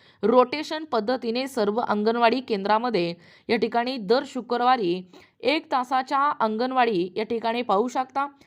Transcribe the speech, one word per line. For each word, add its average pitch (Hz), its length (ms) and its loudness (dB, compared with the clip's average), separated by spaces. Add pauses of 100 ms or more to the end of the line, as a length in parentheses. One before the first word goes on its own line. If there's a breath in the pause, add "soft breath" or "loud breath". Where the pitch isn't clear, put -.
(220 soft breath)
रोटेशन 254 600 2
पद्धतीने 247 640 -2
सर्व 214 400 0
अंगणवाडी 226 520 2
केंद्रामध्ये 208 760 0 (340 soft breath)
या 226 80 0
ठिकाणी 240 400 -2
दर 233 300 2
शुक्रवारी 240 840 0 (300 loud breath)
एक 311 320 -2
तासाच्या 277 680 0
अंगणवाडी 226 760 0
या 214 80 -2
ठिकाणी 226 380 -2
पाहू 226 260 2
शकता, 269 380 -4 (200 soft breath)